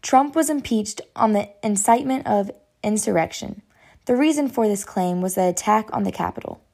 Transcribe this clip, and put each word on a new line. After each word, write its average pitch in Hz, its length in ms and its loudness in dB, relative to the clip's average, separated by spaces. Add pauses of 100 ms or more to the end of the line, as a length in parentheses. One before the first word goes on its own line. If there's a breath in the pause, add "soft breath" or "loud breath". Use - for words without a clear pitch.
Trump 277 340 4
was 311 140 2
impeached 233 520 -2 (140)
on 220 180 2
the 202 160 0 (140)
incitement 240 640 2
of 202 260 0 (320)
insurrection. 208 760 -2 (440 soft breath)
The 247 100 2
reason 294 340 2
for 226 180 0
this 202 180 0
claim 180 360 -2
was 185 140 -2
the 185 120 2
attack 214 460 0
on 208 100 0
the 190 80 0
Capitol. - 500 -8 (120)